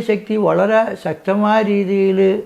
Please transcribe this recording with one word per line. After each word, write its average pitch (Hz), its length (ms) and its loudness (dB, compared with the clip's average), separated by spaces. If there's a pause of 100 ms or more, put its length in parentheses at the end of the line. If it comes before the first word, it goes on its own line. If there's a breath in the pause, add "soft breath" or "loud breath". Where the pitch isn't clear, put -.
ശക്തി 214 260 -2 (140)
വളരെ 202 340 2 (220)
ശക്തമായ 202 580 -2
രീതിയിൽ 196 580 0 (260)